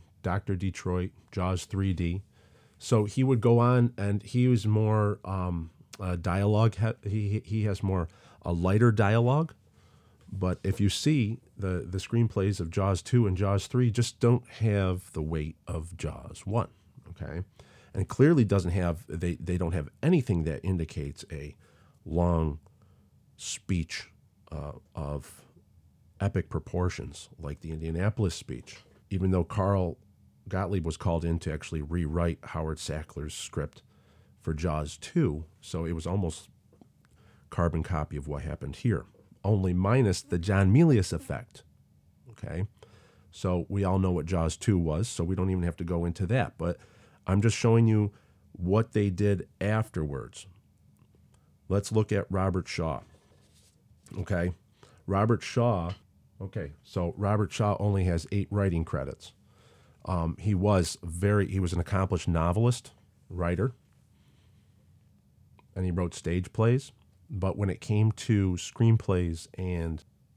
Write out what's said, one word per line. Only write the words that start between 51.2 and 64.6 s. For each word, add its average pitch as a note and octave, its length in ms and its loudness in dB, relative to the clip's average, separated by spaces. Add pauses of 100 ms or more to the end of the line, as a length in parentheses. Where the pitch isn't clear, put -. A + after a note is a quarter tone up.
Let's G2+ 220 0
look A2 200 2
at G2+ 180 -2
Robert F#2 380 0
Shaw, D#2+ 340 -4 (1160)
okay? F2 340 -2 (560)
Robert G#2 340 2
Shaw, G2+ 500 0 (500)
okay, F2+ 320 -10 (100)
so F2 340 -4
Robert G#2 340 0
Shaw G#2 280 0
only G2 260 2
has E2+ 260 0
eight G2+ 200 -2
writing F#2+ 320 2
credits. - 480 -8 (760)
Um, E2+ 320 -2
he G#2 160 -2
was F#2 480 4
very, F#2+ 460 0
he F#2+ 140 -2
was F2 100 0
an F2 80 -2
accomplished F#2+ 480 0
novelist, F2 640 0 (380)
writer, F2 440 -2 (2000)